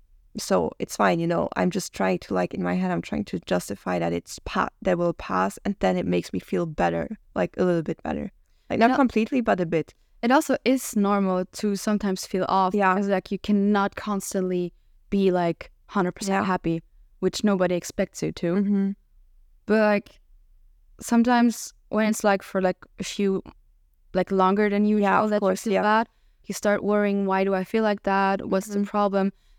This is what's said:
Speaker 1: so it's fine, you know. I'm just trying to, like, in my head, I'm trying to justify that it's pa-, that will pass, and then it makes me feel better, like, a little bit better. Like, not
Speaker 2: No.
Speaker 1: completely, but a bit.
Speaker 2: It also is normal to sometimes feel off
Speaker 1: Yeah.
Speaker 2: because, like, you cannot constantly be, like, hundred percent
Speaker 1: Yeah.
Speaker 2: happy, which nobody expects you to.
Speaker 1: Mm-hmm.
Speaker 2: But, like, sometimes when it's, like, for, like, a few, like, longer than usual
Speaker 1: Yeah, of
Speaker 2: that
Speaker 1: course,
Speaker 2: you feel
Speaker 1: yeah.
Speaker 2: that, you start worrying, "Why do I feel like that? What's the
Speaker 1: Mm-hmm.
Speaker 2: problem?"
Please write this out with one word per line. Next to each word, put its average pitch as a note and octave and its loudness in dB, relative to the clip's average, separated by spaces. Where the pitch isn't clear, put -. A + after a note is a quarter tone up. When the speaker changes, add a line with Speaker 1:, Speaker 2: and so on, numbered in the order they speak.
Speaker 1:
so F#3 0
it's - -8
fine, F#3 2
you E3+ -2
know. E3+ 0
I'm F#3 2
just - -6
trying F#3 0
to, - -8
like, F3+ -2
in F#3+ -4
my F3+ -2
head, F#3 -2
I'm E3+ -2
trying G#3+ -6
to F3+ -6
justify F3+ -4
that E3+ -2
it's - -8
pa-, - -2
that F3+ 0
will E3+ 0
pass, F#3+ -4
and G3+ -4
then F#3 2
it - -4
makes F3 -2
me F#3 -4
feel F3 -4
better, E3 -2
like, F3+ -2
a - 0
little F3 2
bit - -6
better. - -6
Like, G#3 -2
not A#3 4
Speaker 2:
No. B3+ 0
Speaker 1:
completely, B3 2
but G#3 0
a F3 0
bit. D#3+ -4
Speaker 2:
It A#3+ 2
also C#4 2
is B3+ 0
normal G3 2
to G#3 -4
sometimes G3 -4
feel F#3 -2
off F#3+ 2
Speaker 1:
Yeah. F#3+ 2
Speaker 2:
because, G3 0
like, F#3+ -2
you G3 -4
cannot G3+ 2
constantly F#3 -4
be, G3 4
like, E3+ -2
hundred F3+ 0
percent G3 -2
Speaker 1:
Yeah. - 0
Speaker 2:
happy, E3+ -2
which - 0
nobody F#3 2
expects - -6
you D#3+ -4
to. E3+ -2
Speaker 1:
Mm-hmm. G3 2
Speaker 2:
But, G#3+ 2
like, G#3 0
sometimes A#3+ 2
when G#3+ 0
it's, G#3+ -2
like, G3 2
for, - -2
like, F#3 0
a F#3+ -8
few, G3 -2
like, F#3 0
longer G3 4
than G3+ 2
usual G#3 4
Speaker 1:
Yeah, F#3+ 4
of G#3+ 0
Speaker 2:
that G#3 2
Speaker 1:
course, F#3+ 0
Speaker 2:
you A3 -2
feel - 2
Speaker 1:
yeah. G#3+ 2
Speaker 2:
that, - -6
you G3 -10
start G#3 0
worrying, G3+ 0
"Why F#3+ 2
do G3 0
I F#3 -2
feel A3 0
like G#3 0
that? G3 0
What's G3 -2
the G#3 -10
Speaker 1:
Mm-hmm. G3+ 0
Speaker 2:
problem?" G3 0